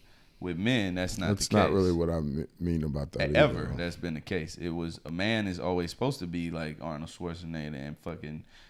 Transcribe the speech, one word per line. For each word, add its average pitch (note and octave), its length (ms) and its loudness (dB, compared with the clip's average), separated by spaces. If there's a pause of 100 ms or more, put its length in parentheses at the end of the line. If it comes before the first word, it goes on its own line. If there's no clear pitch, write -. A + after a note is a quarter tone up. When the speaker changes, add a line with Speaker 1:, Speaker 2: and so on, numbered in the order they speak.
(400)
Speaker 1:
with F2 180 -2
men, G2+ 360 2
that's F2+ 240 -2
not F2 100 2
Speaker 2:
That's G2+ 200 2
Speaker 1:
the G#2+ 100 4
Speaker 2:
not F#2 80 8
Speaker 1:
case. D2+ 80 4
Speaker 2:
really F#2 180 6
what E2+ 160 2
I E2 80 2
m-, D2 320 0 (120)
mean E2+ 240 2
about C#2+ 280 -2
that - 100 0
Speaker 1:
E-, - 80 4
Speaker 2:
either, D2+ 80 4
Speaker 1:
ever G#2+ 320 4
Speaker 2:
though. C2 60 -4
Speaker 1:
that's E2+ 200 -2
been E2+ 180 -4
the D2+ 80 -6
case. E2+ 340 -4
It F2 140 -4
was, E2+ 340 -4
a D#2 60 -8
man G#2 360 0
is F2+ 140 -4
always F2 300 0
supposed B2+ 300 -2
to F2+ 60 -4
be E2+ 240 -2
like D#2+ 300 -6
Arnold D#2+ 300 -8
Schwarzenegger E2 640 -8
and C#2+ 240 -10
fucking D#2 460 -10 (260)